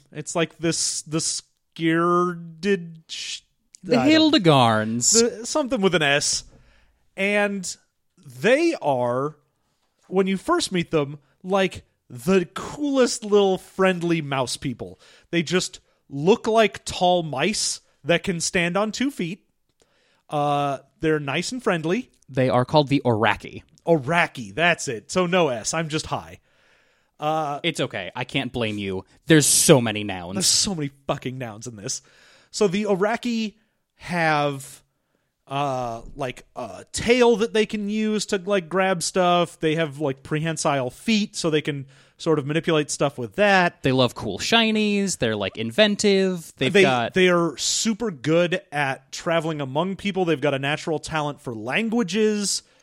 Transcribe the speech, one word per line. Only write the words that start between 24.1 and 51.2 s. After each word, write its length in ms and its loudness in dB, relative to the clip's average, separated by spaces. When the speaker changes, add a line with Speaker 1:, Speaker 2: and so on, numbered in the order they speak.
Speaker 1:
that's 340 0
it. 240 -8
So 140 2
no 240 2
S. 240 -4
I'm 160 -4
just 180 -4
high. 320 -8
Uh, 440 -2
Speaker 2:
It's 160 -2
okay. 360 -6
I 80 -6
can't 300 -4
blame 240 -4
you. 260 -6
There's 220 6
so 340 6
many 220 -4
nouns. 320 -8
Speaker 1:
There's 100 -2
so 300 0
many 160 -6
fucking 320 -6
nouns 280 -12
in 80 -14
this. 260 -10
So 160 0
the 160 -2
Oraki 720 -2
have, 880 -2
uh, 540 -4
like, 300 -10
a 360 -12
tail 460 4
that 160 -2
they 120 2
can 240 -6
use 380 -2
to, 100 -2
like, 320 -2
grab 320 0
stuff. 580 2
They 160 0
have, 240 -4
like, 220 -2
prehensile 680 -2
feet, 440 0
so 140 -2
they 120 2
can 260 -6
sort 200 2
of 80 -2
manipulate 460 0
stuff 260 -2
with 200 -8
that. 440 2
Speaker 2:
They 120 2
love 200 4
cool 240 -6
shinies. 800 0
They're, 180 0
like, 220 -4
inventive. 1000 0
They've 140 0
Speaker 1:
They, 120 6
Speaker 2:
got 320 2
Speaker 1:
they 140 4
are 280 2
super 540 -2
good 500 0
at 400 -4
traveling 500 -2
among 340 -2
people. 300 -2
They've 140 2
got 140 0
a 60 -2
natural 400 -4
talent 420 -6